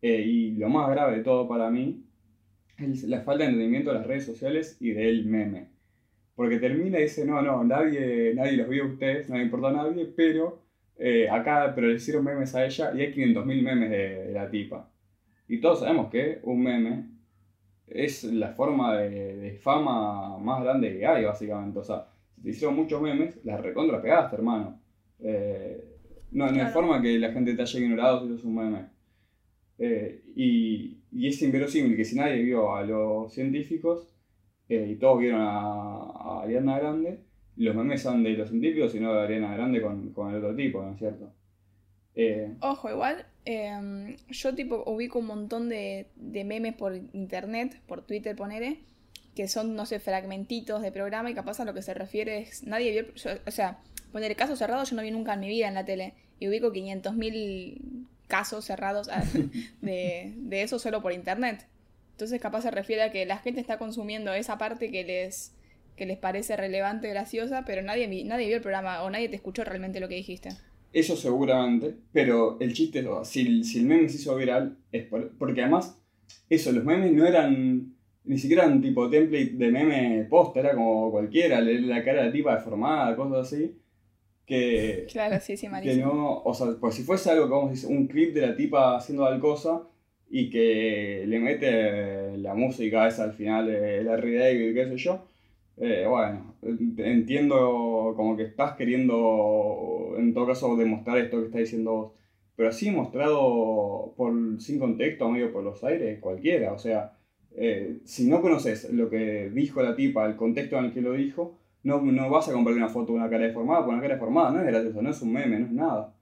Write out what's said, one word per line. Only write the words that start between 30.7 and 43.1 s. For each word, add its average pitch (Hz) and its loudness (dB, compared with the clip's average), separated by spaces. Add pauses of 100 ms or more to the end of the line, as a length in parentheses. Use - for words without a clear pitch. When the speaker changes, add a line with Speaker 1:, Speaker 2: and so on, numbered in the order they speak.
Speaker 1:
y 123 -2
es 139 -2
inverosímil 139 2
que 110 2
si 113 -4
nadie 135 0
vio 113 2
a 98 -4
los 107 -2
científicos, 151 -2 (600)
eh, 110 0
y 107 -6
todos 127 6
vieron 120 2
a, 107 0
a 104 -8
Ariana 135 0
Grande, 160 -2 (380)
los 110 0
memes 123 0
son 123 2
de 110 2
los 107 -2
científicos 131 0
y 110 -4
no 113 0
de 107 2
Ariana 107 -2
Grande 120 0
con, 101 -6
con 101 -6
el 104 -6
otro 104 -4
tipo, 131 -4
¿no 98 -10
es 98 -14
cierto? 107 -8 (840)
Eh, 107 -2
Speaker 2:
Ojo, 277 -4
igual, 269 -4 (180)